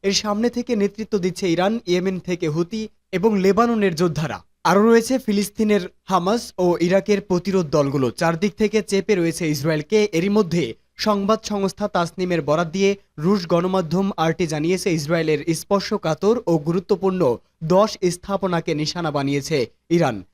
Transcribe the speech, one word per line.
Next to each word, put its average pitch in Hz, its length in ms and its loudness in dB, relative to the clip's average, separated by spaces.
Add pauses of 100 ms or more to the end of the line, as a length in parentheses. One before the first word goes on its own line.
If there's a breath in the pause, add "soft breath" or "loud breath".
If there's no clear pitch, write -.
এর 196 140 0
সামনে 214 320 -2
থেকে 247 160 -4 (100)
নেতৃত্ব 202 340 -4 (100)
দিচ্ছে 185 200 -2 (100)
ইরান, 190 180 0 (160)
ইয়েমেন 185 280 0 (100)
থেকে 170 280 -2
হুতি 175 260 -4 (360)
এবং 196 120 4 (140)
লেবাননের 202 580 2
যোদ্ধারা। 151 360 -2 (320)
আরও 196 200 6
রয়েছে 233 240 4 (120)
ফিলিস্তিনের 208 580 0 (260)
হামাস 190 320 2 (220)
ও - 20 2 (220)
ইরাকের 196 320 2 (100)
প্রতিরোধ 185 360 0 (100)
দলগুলো। 139 320 2 (120)
চারদিক 170 420 0
থেকে 214 160 0 (120)
চেপে 196 260 0
রয়েছে 165 280 -2 (120)
ইসরায়েলকে। 151 420 -2 (200)
এরই 190 200 0
মধ্যে 170 260 0 (420)
সংবাদ 208 340 0 (120)
সংস্থা 196 340 -4 (100)
তাসনিমের 175 540 -2
বরাত 160 260 0
দিয়ে 196 140 2 (340 soft breath)
রুশ 196 180 2 (120)
গণমাধ্যম 185 540 0 (160)
আরটি 170 300 0
জানিয়েছে, 175 360 -2 (100)
ইসরায়েলের 156 400 0 (220)
স্পর্শকাতর 196 760 0 (160)
ও - 20 4 (140)
গুরুত্বপূর্ণ 185 540 0 (520)
দশ 208 180 4 (240)
স্থাপনাকে 185 560 -4 (100)
নিশানা 156 360 -4
বানিয়েছে 139 400 -2 (380)
ইরান 147 200 2 (180)